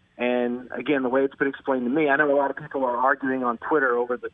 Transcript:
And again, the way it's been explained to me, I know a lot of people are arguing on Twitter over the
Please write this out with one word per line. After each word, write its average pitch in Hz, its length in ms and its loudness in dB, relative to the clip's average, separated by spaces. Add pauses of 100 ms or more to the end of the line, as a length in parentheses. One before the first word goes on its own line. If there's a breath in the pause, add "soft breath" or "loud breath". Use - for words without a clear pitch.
(180)
And 123 540 -2
again, 135 320 -2
the 127 60 0
way 135 160 4
it's 139 100 -4
been 135 140 0
explained 135 340 -4
to 120 60 0
me, 151 180 2
I 139 80 4
know 147 180 4
a 139 40 2
lot 139 120 0
of 139 60 -8
people 143 300 -6
are 120 100 -2
arguing 131 480 0
on 120 140 -2
Twitter 135 400 0
over 123 180 -2
the - 180 -8